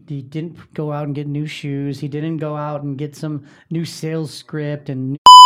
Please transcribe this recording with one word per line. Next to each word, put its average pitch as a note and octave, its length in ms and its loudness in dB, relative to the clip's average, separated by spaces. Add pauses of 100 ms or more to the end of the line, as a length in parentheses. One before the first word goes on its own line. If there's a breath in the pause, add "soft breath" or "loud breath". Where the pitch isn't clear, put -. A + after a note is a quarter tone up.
he C#3+ 120 -6
didn't D#3 520 -10
go D3+ 180 -2
out D3 140 -2
and D3 100 -2
get D3 100 -4
new D3 220 -2
shoes. C#3+ 540 -4
He D3 80 -2
didn't D#3 280 -2
go D3+ 200 -2
out D3 260 -4
and C#3+ 140 -4
get D3 180 -6
some D3+ 300 -6 (240 loud breath)
new E3 160 -2
sales D#3+ 480 -4
script D3 560 -6
and C3 280 -2 (280)